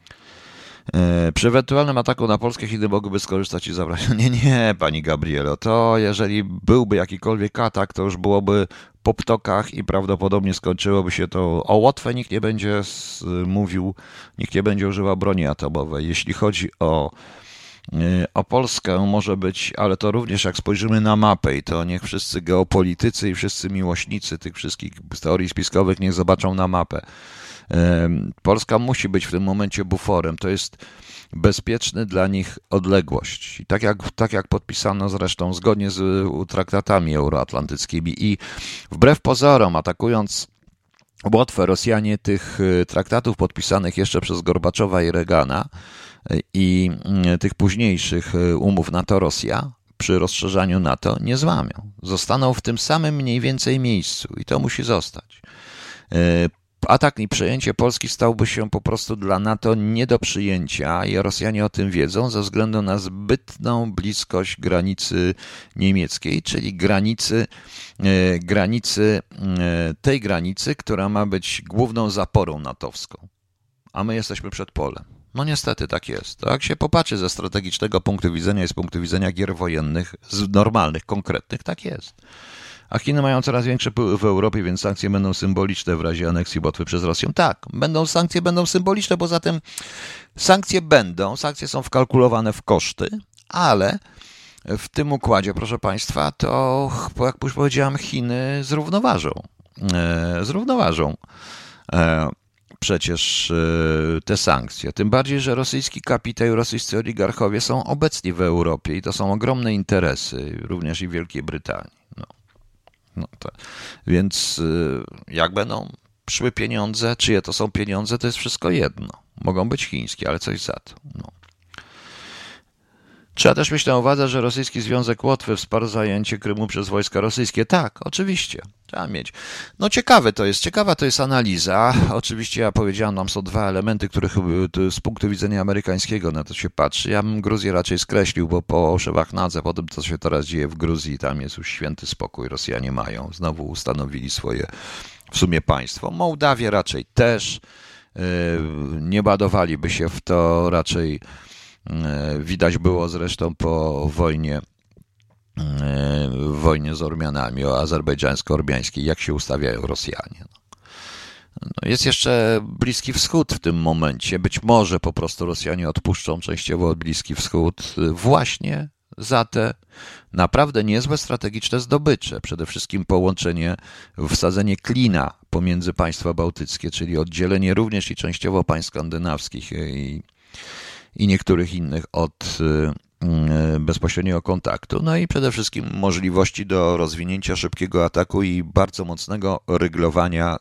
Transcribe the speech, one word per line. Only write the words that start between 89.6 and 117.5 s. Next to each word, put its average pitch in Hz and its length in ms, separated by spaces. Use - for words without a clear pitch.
sankcje 185 440
będą, 101 540
sankcje 143 320
są 135 140
wkalkulowane 123 720
w - 80
koszty, - 480
ale 135 500
w - 240
tym 147 220
układzie, 104 420
proszę 110 260
państwa, 85 520
to, 131 600
jak 127 240
już 135 100
powiedziałem, 139 440
Chiny 131 680
zrównoważą. 151 680
E, 85 520
zrównoważą. 127 720
E, 80 360
przecież, - 720
e, 82 720
te 101 120
sankcje. 71 560
Tym 104 160
bardziej, 131 300
że 131 160
rosyjski 131 460
kapitał 120 460
i 117 40
rosyjscy 113 460
oligarchowie 110 640
są 127 220
obecni 143 500
w 85 80
Europie 82 540
i 92 60
to 95 120
są 98 180
ogromne 117 420
interesy, 78 880
również 85 400
i 95 60
w 87 40
Wielkiej 85 320
Brytanii. 76 600
No. - 80
No 87 120
to, - 100
więc, 90 540
e, - 40
jak 82 200
będą 107 360
szły 123 220
pieniądze, 110 640
czyje 104 260
to 87 120